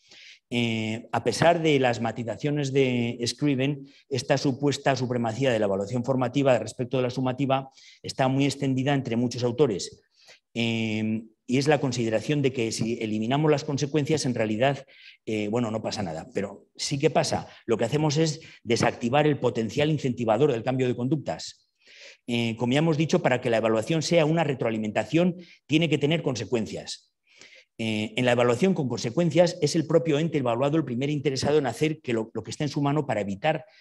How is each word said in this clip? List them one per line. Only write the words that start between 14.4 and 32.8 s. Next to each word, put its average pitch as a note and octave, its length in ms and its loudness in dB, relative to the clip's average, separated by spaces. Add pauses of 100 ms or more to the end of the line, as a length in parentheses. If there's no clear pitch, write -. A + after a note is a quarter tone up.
eh, G#2+ 220 -2
bueno, A2+ 220 0
no A2 120 -4
pasa G#2+ 200 -6
nada. E2+ 320 -8
Pero G2+ 320 -6 (100)
sí - 220 -4
que D3+ 120 2
pasa. - 380 -2 (180)
Lo A2+ 100 2
que A#2 80 0
hacemos D3 320 0
es D#3+ 240 0 (240)
desactivar A#2+ 640 2
el C#3+ 120 2
potencial A#2 520 0
incentivador A#2+ 640 2
del A2+ 120 -4
cambio B2+ 240 0
de A#2 80 0
conductas. B2+ 720 -4 (560)
Eh, A#2 300 0
como A#2+ 160 0
ya C#3+ 80 4
hemos E3 160 2
dicho, E3 260 0
para B2 180 2
que B2 100 -2
la A2+ 80 2
evaluación A2 440 0
sea E3 220 2
una D#3+ 180 2
retroalimentación, A#2 920 0 (300)
tiene D#3 220 2
que D3 100 2
tener D3+ 240 0
consecuencias. A2 920 -6 (640)
Eh, G#2+ 380 -2
en B2+ 80 0
la B2 80 4
evaluación B2 420 4
con C#3 140 -2
consecuencias E3 720 2
es D3 160 0
el D#3+ 100 0
propio D#3+ 320 2
ente D#3+ 200 0
evaluado C3 400 2
el D#3 60 0
primer B2+ 260 -4
interesado C#3+ 480 0
en C#3+ 80 2
hacer D#3 340 -2
que B2 140 -4
lo, A2 180 -2
lo A2+ 100 -6
que - 80 -12
esté - 140 -4
en C#3 60 -2
su D3+ 100 -2